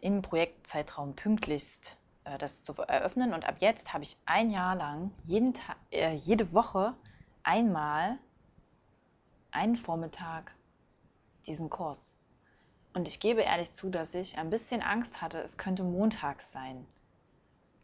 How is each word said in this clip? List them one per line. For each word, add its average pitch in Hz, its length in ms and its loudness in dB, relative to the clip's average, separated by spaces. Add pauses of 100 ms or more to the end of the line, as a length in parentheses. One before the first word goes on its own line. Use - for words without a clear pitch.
im 196 180 2
Projektzeitraum 156 960 -2
pünktlichst, - 800 -2 (280)
äh, 143 120 -10
das - 260 -8
zu 147 120 -10
eröffnen. - 580 0
Und 160 160 -2
ab - 120 -4
jetzt 208 340 2
habe 147 100 -4
ich - 220 -16
ein 214 240 4
Jahr 185 240 2
lang 160 380 -4 (100)
jeden 226 320 4
Ta-, - 220 -8 (140)
äh, 160 220 2
jede 175 400 2
Woche 214 420 4 (480)
einmal 175 760 2 (1300)
einen 220 260 2
Vormittag 165 760 -6 (920)
diesen 156 240 -4
Kurs. - 440 -8 (800)
Und 170 160 -2
ich - 100 -10
gebe 220 220 4
ehrlich 170 320 2
zu, - 160 -8
dass 170 260 -4
ich 180 220 -6
ein 160 140 -4
bisschen 226 320 -2
Angst 220 400 -2
hatte, 165 180 -6
es - 160 -12
könnte 185 280 -2
montags 180 680 0
sein. 131 320 -12 (1000)